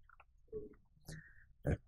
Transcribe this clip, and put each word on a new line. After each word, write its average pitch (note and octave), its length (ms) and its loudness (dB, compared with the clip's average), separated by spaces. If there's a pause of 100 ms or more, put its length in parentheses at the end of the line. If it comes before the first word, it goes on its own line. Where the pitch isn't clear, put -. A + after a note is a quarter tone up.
(1700)
Evet, - 220 10